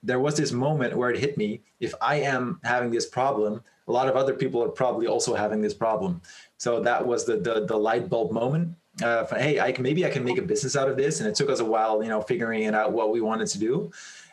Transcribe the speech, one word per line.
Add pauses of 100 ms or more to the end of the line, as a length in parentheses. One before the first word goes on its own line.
there
was
this
moment
where
it
hit
me. (180)
If
I
am
having
this
problem, (240)
a
lot
of
other
people
are
probably
also
having
this
problem. (360)
So
that
was
the,
the,
the
light
bulb
moment. (260)
Uh,
for,
hey,
I
can,
maybe
I
can
make
a
business
out
of
this.
And
it
took
us
a
while,
you
know,
figuring
it
out
what
we
wanted
to
do. (440)